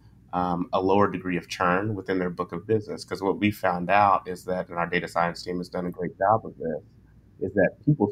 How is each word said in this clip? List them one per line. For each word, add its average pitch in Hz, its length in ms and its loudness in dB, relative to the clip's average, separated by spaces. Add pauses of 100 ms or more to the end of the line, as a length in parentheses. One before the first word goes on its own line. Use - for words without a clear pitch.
(320)
um, 90 400 -2
a 95 100 2
lower 95 300 4
degree 90 260 -4
of - 120 -8
churn 95 440 0
within 95 260 -2
their 90 100 -2
book 87 240 -6
of 87 120 -10
business. 107 380 -2
'Cause 90 180 -10
what 92 160 0
we 104 140 2
found 90 380 -2
out 101 400 4
is 87 160 -10
that, 90 240 -4
and 85 80 -8
our 85 100 0
data 85 220 -2
science 85 340 0
team 90 140 -4
has 87 100 -6
done 90 180 -6
a 90 60 -4
great 85 260 -8
job 104 280 2
of - 120 -14
this, 73 260 -6 (580)
is 90 120 -4
that 92 220 2 (100)
people 101 260 2